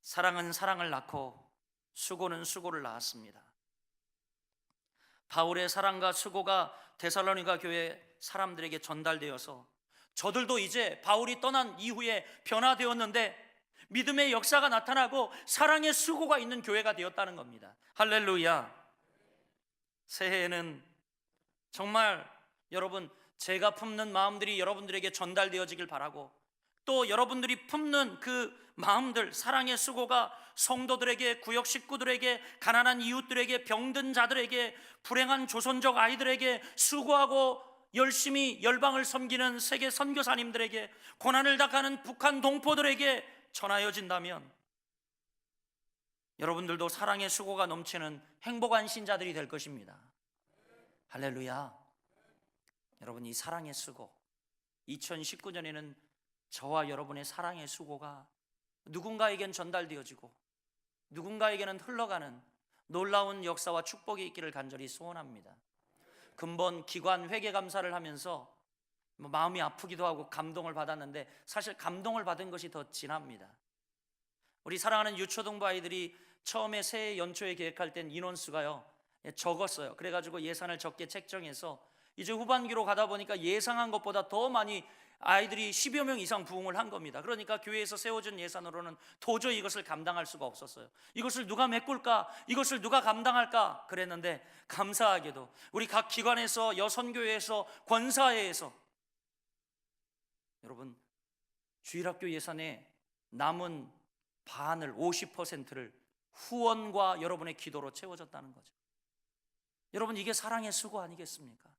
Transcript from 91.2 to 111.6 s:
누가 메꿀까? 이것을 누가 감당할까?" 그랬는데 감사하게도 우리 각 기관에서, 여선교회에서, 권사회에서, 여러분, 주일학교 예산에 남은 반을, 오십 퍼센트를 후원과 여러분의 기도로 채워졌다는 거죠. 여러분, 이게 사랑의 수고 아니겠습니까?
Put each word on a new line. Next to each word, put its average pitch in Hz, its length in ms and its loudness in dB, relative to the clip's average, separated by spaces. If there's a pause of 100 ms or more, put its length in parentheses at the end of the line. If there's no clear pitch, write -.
누가 220 200 2
메꿀까? 233 600 2 (180)
이것을 254 340 0
누가 226 200 4
감당할까?" 233 880 2
그랬는데 175 580 -4 (220)
감사하게도 180 840 0 (200)
우리 220 140 -2
각 220 220 2
기관에서, 226 680 2
여선교회에서, 220 920 -2 (200)
권사회에서, 226 840 4 (1900)
여러분, 120 320 -16 (840)
주일학교 175 480 -6
예산에 156 560 -8 (440)
남은 160 600 -2 (540)
반을, 151 520 -6
오십 175 380 -2
퍼센트를 135 580 -10 (400)
후원과 214 880 2
여러분의 165 320 -6
기도로 143 360 -10
채워졌다는 151 640 -16
거죠. - 200 -20 (1200)
여러분, 220 220 -4
이게 202 160 -4
사랑의 220 380 -4
수고 202 300 -4
아니겠습니까? 160 680 -14 (100)